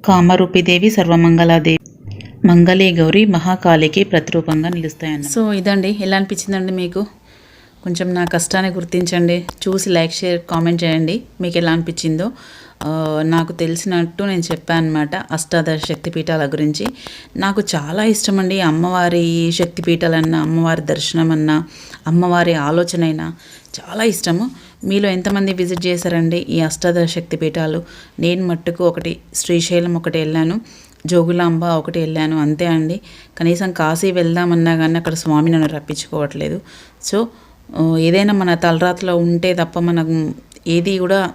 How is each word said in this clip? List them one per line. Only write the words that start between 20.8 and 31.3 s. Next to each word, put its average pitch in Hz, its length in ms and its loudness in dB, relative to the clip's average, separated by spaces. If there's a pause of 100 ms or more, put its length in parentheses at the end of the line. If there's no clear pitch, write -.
దర్శనం 156 500 -2
అన్నా, 156 320 0 (440)
అమ్మవారి 175 460 2
ఆలోచన 170 500 0
అయినా 160 300 -4 (460)
చాలా - 240 -8
ఇష్టము. 214 480 0 (340)
మీలో 196 240 0
ఎంతమంది 196 440 -2
విజిట్ 180 320 -4
చేశారండి 170 520 0
ఈ 165 220 -2
అష్టాదశ 170 540 0
శక్తిపీఠాలు? 160 680 -4 (360)
నేను 180 280 0
మట్టుకు 170 400 -2
ఒకటి 165 300 -4 (180)
శ్రీశైలం 175 600 0
ఒకటి 165 220 -4
వెళ్ళాను, 160 440 0 (440)
జోగులాంబ 170 600 2